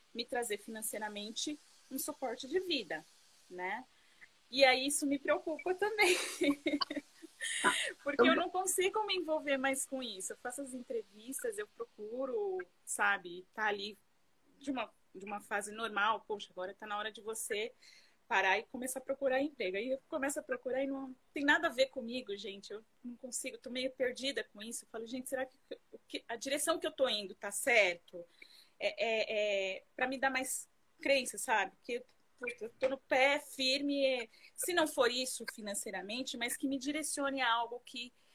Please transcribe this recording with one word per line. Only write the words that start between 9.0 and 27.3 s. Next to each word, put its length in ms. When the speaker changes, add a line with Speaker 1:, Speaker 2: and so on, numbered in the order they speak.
Speaker 1:
me 100
envolver 420
mais 280
com 160
isso. 320
Eu 40
faço 240
as 120
entrevistas, 840
eu 100
procuro, 920
sabe, 680
tá 140
ali 300
de 140
uma, 200
de 120
uma 160
fase 300
normal. 560
Poxa, 240
agora 220
tá 140
na 100
hora 140
de 100
você 500
parar 300
e 60
começar 360
a 40
procurar 380
emprego. 360
Aí 140
eu 160
começo 320
a 40
procurar 400
e 40
não 280
tem 120
nada 220
a 40
ver 160
comigo, 480
gente. 360
Eu 120
não 140
consigo, 420
tô 100
meio 220
perdida 600
com 120
isso. 220
Eu 40
falo, 160
gente, 240
será 160
que, 120
o 160
que 200
a 80
direção 440
que 80
eu 40
tô 160
indo 280